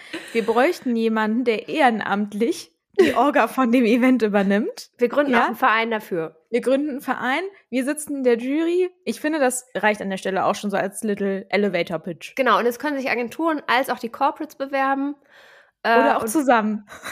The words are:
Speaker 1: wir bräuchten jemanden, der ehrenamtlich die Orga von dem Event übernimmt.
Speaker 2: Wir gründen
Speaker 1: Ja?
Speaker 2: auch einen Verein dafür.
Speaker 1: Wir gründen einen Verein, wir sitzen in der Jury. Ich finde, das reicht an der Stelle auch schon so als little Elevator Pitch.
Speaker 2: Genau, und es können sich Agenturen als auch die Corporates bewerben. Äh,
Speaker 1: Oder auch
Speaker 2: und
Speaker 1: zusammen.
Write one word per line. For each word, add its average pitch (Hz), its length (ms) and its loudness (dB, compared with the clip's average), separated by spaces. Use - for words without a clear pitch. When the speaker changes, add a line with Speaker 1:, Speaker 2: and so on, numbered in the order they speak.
Speaker 1:
wir 226 140 -2
bräuchten 247 500 0
jemanden, 220 480 0
der - 240 -2
ehrenamtlich 214 1040 0
die 302 140 6
Orga 240 340 4
von 247 240 0
dem 247 140 4
Event 247 380 4
übernimmt. 208 760 0
Speaker 2:
Wir 240 100 2
gründen 277 260 0
Speaker 1:
Ja? 240 100 4
Speaker 2:
auch - 40 2
einen 240 80 -4
Verein 226 360 2
dafür. 202 440 -4
Speaker 1:
Wir 233 120 0
gründen 269 280 0
einen 254 120 -8
Verein, 262 400 -4
wir 254 160 -2
sitzen 294 320 -6
in 269 60 -6
der 240 140 4
Jury. 330 520 0
Ich - 180 -6
finde, 311 180 -2
das 254 360 0
reicht 208 260 0
an 196 80 -6
der 190 80 -4
Stelle 190 280 -2
auch 185 100 2
schon 202 160 -6
so 196 60 -2
als 196 260 -4
little 196 460 -4
Elevator 180 500 -2
Pitch. - 360 -12
Speaker 2:
Genau, 240 220 4
und 214 80 0
es 233 140 0
können 285 180 -4
sich 254 140 -4
Agenturen 277 560 -2
als 262 220 0
auch 240 100 -4
die 233 100 -8
Corporates 294 460 -4
bewerben. 269 600 -2
Äh, 233 160 4
Speaker 1:
Oder 233 180 4
auch - 60 -2
Speaker 2:
und 226 60 -4
Speaker 1:
zusammen. 220 580 2